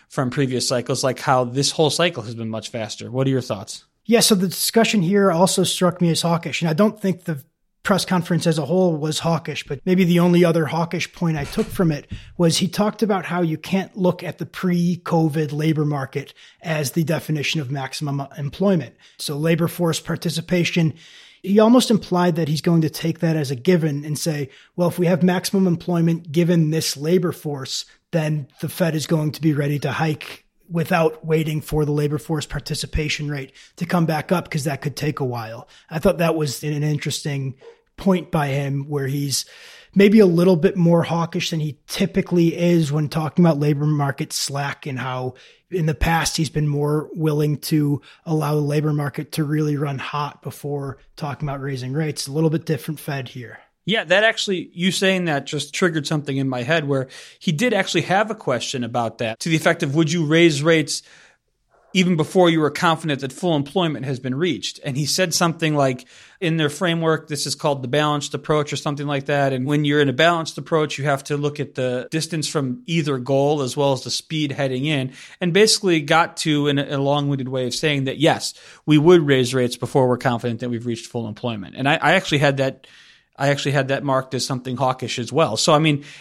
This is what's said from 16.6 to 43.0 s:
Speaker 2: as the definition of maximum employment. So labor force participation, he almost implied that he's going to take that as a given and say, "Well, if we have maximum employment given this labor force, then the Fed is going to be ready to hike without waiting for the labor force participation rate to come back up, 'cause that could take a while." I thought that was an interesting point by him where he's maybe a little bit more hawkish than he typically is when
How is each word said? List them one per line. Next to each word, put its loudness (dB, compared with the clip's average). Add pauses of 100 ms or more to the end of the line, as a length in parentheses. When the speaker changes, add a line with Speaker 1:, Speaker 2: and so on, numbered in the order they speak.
Speaker 2:
as -4
the 0
definition -2
of -6
maximum -6 (120)
employment. 0 (240)
So -8
labor 2
force -2
participation, 0 (480)
he 4
almost 6
implied 2
that 0
he's 0
going 4
to 0
take -4
that 0
as -2
a -2
given 0
and -4
say, -4 (280)
"Well, 2
if -2
we 2
have 2
maximum 2
employment 0
given 4
this -2
labor 0
force, -8 (280)
then 0 (140)
the -6
Fed 0
is -4
going 0
to -10
be 4
ready 0
to -4
hike -4 (240)
without 0
waiting 0
for -2
the 0
labor 0
force -4
participation -6
rate -10 (240)
to -6
come 2
back -2
up, -2
'cause -4
that -4
could -6
take -4
a -2
while." -8 (220)
I -6
thought 2
that 2
was -4
an -4
interesting -4 (400)
point 0
by 0
him -4
where -4
he's -4 (480)
maybe 8
a 10
little 6
bit 2
more 4
hawkish -4
than -4
he -6
typically 2
is 4
when 0